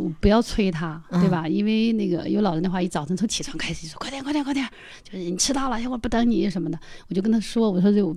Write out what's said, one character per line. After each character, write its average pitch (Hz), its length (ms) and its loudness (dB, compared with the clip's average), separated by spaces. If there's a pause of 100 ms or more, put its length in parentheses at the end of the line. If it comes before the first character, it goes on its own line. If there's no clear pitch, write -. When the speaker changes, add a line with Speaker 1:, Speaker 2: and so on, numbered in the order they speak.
(220)
Speaker 1:
：“不 196 60 6
要 214 120 6
催 196 320 0
他， 160 380 -6
Speaker 2:
嗯。 175 100 2
Speaker 1:
对 180 80 6
吧？” 165 220 0
因 202 160 2
为 220 280 2
那 208 140 0
个 170 220 -2
有 202 100 2
老 196 140 2
人 160 80 0
的 185 80 0
话， 185 100 0
一 180 80 0
早 156 160 -4
晨 175 140 -2
从 208 100 0
起 - 140 -4
床 - 160 -10
开 - 160 -4
始 160 140 -10
就 - 20 -10
说 - 100 -16
：“快 247 120 -8
点， 269 120 -8
快 285 80 -4
点， 294 140 0
快 277 80 -2
点， 269 100 0 (400)
就 - 140 -12
是 180 80 -6
你 180 100 -2
迟 180 160 0
到 269 180 0
了， 233 120 -2
一 247 60 -4
会 254 80 -4
儿 - 20 -4
不 240 100 -6
等 233 220 2
你 208 180 2
什 185 140 -2
么 160 80 -4
的。” 165 100 -6 (300)
我 170 60 -4
就 196 60 0
跟 220 100 2
他 226 80 4
说， 220 320 0
我 180 100 2
说 202 100 6
：“就 196 240 2